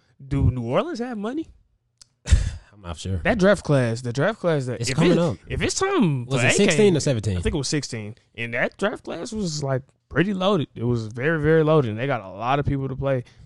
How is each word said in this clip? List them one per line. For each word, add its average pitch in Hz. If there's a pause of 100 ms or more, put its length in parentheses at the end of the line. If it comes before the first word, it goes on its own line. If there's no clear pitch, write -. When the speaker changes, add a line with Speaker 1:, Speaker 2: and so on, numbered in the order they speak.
(260)
Speaker 1:
do 135
New 123
Orleans 214
have 240
money? 254 (400)
Speaker 2:
<sighs> -
I'm -
not 85
sure. 95
Speaker 1:
That 202
draft 185
class, 123
the 120
draft 165
class 151
that 117
Speaker 2:
It's 117
Speaker 1:
if -
Speaker 2:
coming 175
Speaker 1:
it, 170
Speaker 2:
up. 160 (100)
Speaker 1:
if 131
it's 359
time 196
Speaker 2:
Was 127
Speaker 1:
for 123
Speaker 2:
it 175
sixteen 202
Speaker 1:
A -
K, 156
Speaker 2:
or 131
seventeen? 110
Speaker 1:
I -
think 220
it -
was 127
sixteen. 113 (180)
And 117
that 160
draft 233
class -
was, 170
like, 135 (260)
pretty 196
loaded. 185
It 110
was 117
very, 131
very 160
loaded. 151
And 110
they 135
got 120
a 95
lot 117
of 143
people 135
to 131
play, 135 (240)